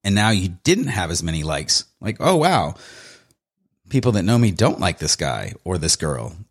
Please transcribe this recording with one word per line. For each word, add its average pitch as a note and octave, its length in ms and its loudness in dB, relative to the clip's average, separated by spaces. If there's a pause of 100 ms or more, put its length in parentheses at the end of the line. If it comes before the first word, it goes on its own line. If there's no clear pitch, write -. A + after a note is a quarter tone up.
and G2 120 2
now G#2 140 4
you F#2+ 200 2 (140)
didn't F3+ 240 2
have F#2+ 240 -2
as E2+ 120 -4
many D#2+ 200 -4
likes. D2 400 -2 (160)
Like, - 220 -6
"Oh, F#3 160 2
wow, C3 380 0 (1120)
people B2 240 2
that G2+ 100 2
know A#2 140 4
me A#2 140 4
don't G2 280 2
like - 180 0
this - 200 -2
guy A1+ 380 -4 (100)
or F2+ 120 -2
this D#2+ 200 0
girl. C2 360 -4 (180)